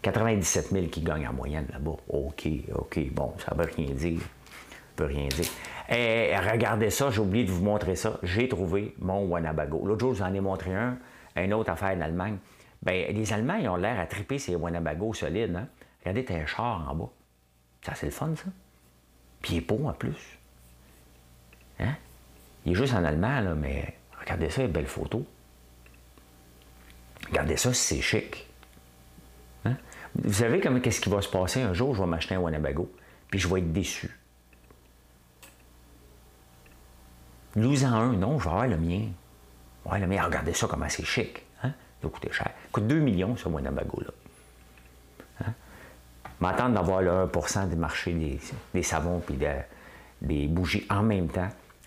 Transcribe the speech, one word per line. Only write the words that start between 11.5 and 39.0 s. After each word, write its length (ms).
autre 180
affaire 260
d'Allemagne. 420
Ben, 320
les 180
Allemands, 240
ils 120
ont 80
l'air 220
à 80
triper 320
ces 160
Wanabago 580
solides, 440
hein. 100
Regardez, 240
t'as 120
un 100
char 420
en 60
bas. 160
Ça, 120
c'est 120
le 60
fun, 240
ça. 80
Puis 120
il 40
est 20
beau, 260
en 60
plus. 460
Hein ? 140
Il 80
est 20
juste 200
en 100
allemand, 360
là, 140
mais 420
regardez 300
ça, 120
les 60
belles 180
photos. 360
Regardez 280
ça, 160
c'est 280
chic. 460
Hein ? 120
Vous 180
savez 280
comment, 200
qu'est-ce 200
qui 100
va 120
se 60
passer 340
un 100
jour ? 220
Je 60
vais 80
m'acheter 260
un 60
Winnebago, 500
puis 80
je 100
vais 120
être 120
déçu. 440
Louis-en 360
un, 200
non, 260
je 60
vais 60
avoir 180
le 80
mien. 320